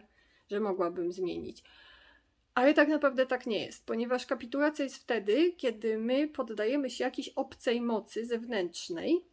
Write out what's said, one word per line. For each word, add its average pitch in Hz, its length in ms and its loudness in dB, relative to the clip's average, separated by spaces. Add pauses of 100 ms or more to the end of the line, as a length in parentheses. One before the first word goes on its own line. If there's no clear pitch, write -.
(500)
że 208 100 -2
mogłabym 180 520 0
zmienić. 175 520 -6 (920)
Ale 269 180 6
tak 294 140 6
naprawdę 277 380 2
tak 254 220 -2
nie 185 180 -2
jest, - 200 -14
ponieważ 240 400 -2
kapitulacja 277 580 0
jest 269 140 -6
wtedy, 240 600 2
kiedy 220 400 -2
my 254 300 2
poddajemy 240 640 -2
się 240 140 -4
jakiejś 262 260 -4
obcej 254 520 -2
mocy 226 440 -2
zewnętrznej, 233 1080 -2